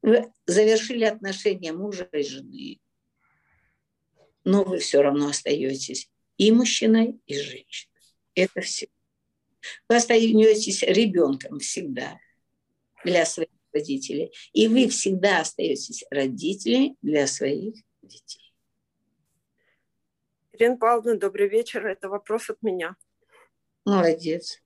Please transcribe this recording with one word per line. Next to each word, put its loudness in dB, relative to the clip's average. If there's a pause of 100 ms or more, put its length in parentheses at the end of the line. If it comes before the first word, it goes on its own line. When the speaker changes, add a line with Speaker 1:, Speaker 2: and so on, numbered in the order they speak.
Speaker 1:
Вы 2 (140)
завершили 2
отношения -4
мужа -10
и -2
жены. -14 (1700)
Но 4
вы -4
всё 2
равно 2
остаётесь -4 (280)
и 6
мужчиной, 2
и -8
женщиной. -12 (420)
Это 0
всё. -8 (1000)
Вы 6
остаётесь 4
ребёнком 0
всегда -10 (880)
для 2
своих -6 (240)
родителей. -6 (220)
И 6
вы 4
всегда 0
остаётесь -6
родителями -2
для 0
своих -4 (280)
детей. -20 (2000)
Speaker 2:
Ирина 2
Павловна, 0
добрый 0
вечер. -2
Это -8
вопрос -6
от -10
меня. -4 (880)
Speaker 1:
Молодец. 0